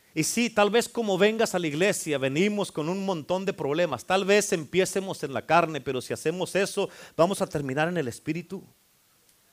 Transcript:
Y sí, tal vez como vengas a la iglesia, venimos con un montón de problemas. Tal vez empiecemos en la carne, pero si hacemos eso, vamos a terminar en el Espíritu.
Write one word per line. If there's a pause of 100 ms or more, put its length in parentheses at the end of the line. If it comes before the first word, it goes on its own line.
(140)
Y
sí,
tal
vez
como
vengas
a
la
iglesia,
venimos
con
un
montón
de
problemas.
Tal
vez
empiecemos
en
la
carne,
pero
si
hacemos
eso, (280)
vamos
a
terminar
en
el
Espíritu. (880)